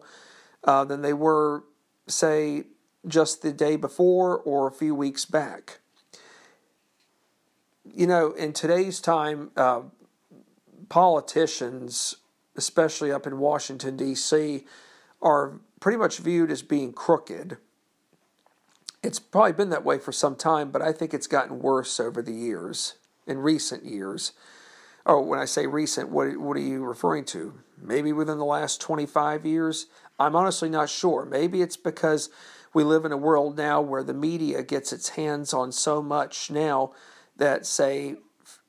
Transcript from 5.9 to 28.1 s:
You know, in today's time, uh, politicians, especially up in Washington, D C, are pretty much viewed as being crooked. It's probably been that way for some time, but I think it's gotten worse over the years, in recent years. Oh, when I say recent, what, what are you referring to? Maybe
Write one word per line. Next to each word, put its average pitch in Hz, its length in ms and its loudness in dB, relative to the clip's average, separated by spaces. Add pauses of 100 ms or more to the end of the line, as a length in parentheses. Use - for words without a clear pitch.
You 180 220 0
know, 170 260 4
in 156 200 -6
today's 180 480 0
time, 151 560 0
uh, 127 260 2 (1040)
politicians, 143 1300 2 (380)
especially 156 560 0
up 139 160 -4
in 135 120 -6
Washington, 135 580 -2
D 135 180 -2
C, 151 500 0 (560)
are 143 380 2 (220)
pretty 214 160 2
much 202 220 0
viewed 165 340 2
as 131 100 -4
being 135 300 -2
crooked. - 640 0 (1500)
It's - 180 -6
probably 202 320 4
been 190 180 0
that 151 140 -2
way 139 140 2
for 139 120 -8
some 139 240 0
time, 151 380 0
but 139 100 -2
I 160 100 0
think 156 220 -6
it's 139 140 -6
gotten 135 320 0
worse 135 400 0
over 117 200 -4
the 117 120 -8
years, 110 600 -6 (300)
in 135 140 -6
recent 151 460 0
years. 98 480 -8 (720)
Oh, 147 160 6
when 135 180 -2
I 139 60 -2
say 135 220 -2
recent, 147 420 -4
what, 143 300 0
what 143 180 -4
are 139 40 -2
you 135 240 -4
referring 143 420 -2
to? 80 280 -10 (260)
Maybe 143 320 0